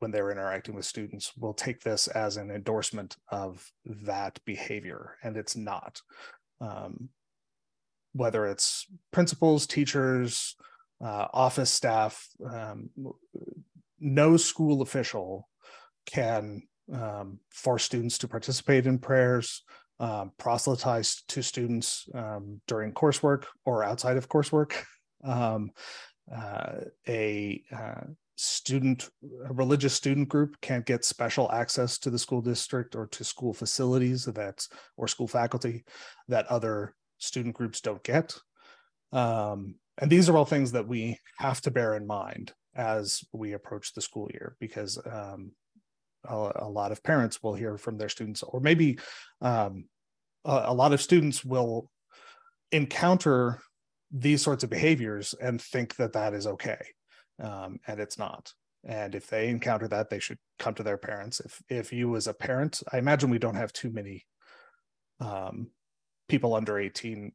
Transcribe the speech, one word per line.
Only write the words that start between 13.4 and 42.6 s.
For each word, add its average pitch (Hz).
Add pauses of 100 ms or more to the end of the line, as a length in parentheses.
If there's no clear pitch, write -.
no 147
school 156
official 104 (580)
can, 107 (300)
um, 104 (100)
force -
students 117
to 123
participate 127
in 131
prayers, 127 (380)
um, 104
proselytize 120
to 139
students, 120
um, 104
during 107
coursework 143 (200)
or 113
outside 123
of 127
coursework. 151
<laughs> - (400)
Um, 117 (640)
uh, 104 (300)
a, 104 (120)
uh, - (300)
student, 131 (360)
a 131
religious 131
student 143
group 147
can't 123
get 120
special 120
access 120
to -
the 120
school 123
district 120
or 110
to -
school 120
facilities 127
that, 104 (320)
or 117
school 120
faculty 120 (440)
that 117
other 107 (240)
student 120
groups -
don't 104
get. 156 (760)
Um, 104 (240)
and 143
these 175
are 160
all 147
things 139
that 117
we 113 (180)
have 135
to 139
bear 117
in 104
mind - (200)